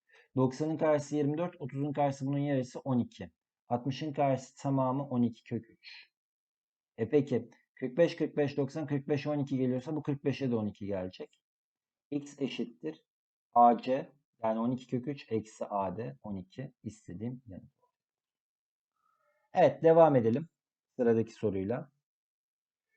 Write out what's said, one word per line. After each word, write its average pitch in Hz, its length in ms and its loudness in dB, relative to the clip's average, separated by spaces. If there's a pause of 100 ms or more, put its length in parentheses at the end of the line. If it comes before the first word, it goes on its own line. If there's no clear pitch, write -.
(360)
Doksanın 143 400 0
karşısı 147 400 2
yirmi 147 220 0
dört. 175 220 -4
Otuzun 139 320 -6
karşısı 139 340 0
bunun 143 120 -2
yarısı 139 420 -2
on 131 180 0
iki. 107 320 -4 (380)
Altmışın 135 440 -4
karşısı 139 440 0
tamamı 139 520 0
on 123 140 0
iki 120 220 -2
kök - 260 -8
üç. - 380 -20 (880)
E 113 100 -2
peki 139 420 2 (240)
kırk 127 220 -8
beş, 165 200 4
kırk 151 200 -2
beş, 143 200 0
doksan, 143 300 -4
kırk 139 220 -4
beş, 143 180 0
on 147 120 -2
iki 139 200 -2
geliyorsa 127 380 -2
bu 147 60 -6
kırk 143 220 -4
beşe 135 260 -2
de 120 60 0
on 107 100 0
iki 101 200 -8
gelecek. 95 540 -8 (680)
X 143 300 -8
eşittir 139 640 -6 (500)
A 120 240 8
C, 135 340 -4 (300)
yani 110 180 0
on 117 100 0
iki 123 160 -4
kök 127 220 -4
üç 139 240 -8
eksi 110 340 -6
A 98 300 -2
D 135 260 -8
on 104 140 -8
iki 127 360 -12 (100)
istediğim 110 640 -10
yanıt. - 260 -16 (1800)
Evet, 180 280 4
devam 160 340 8
edelim 120 320 2 (480)
sıradaki 113 360 2
soruyla. 104 580 -4 (1080)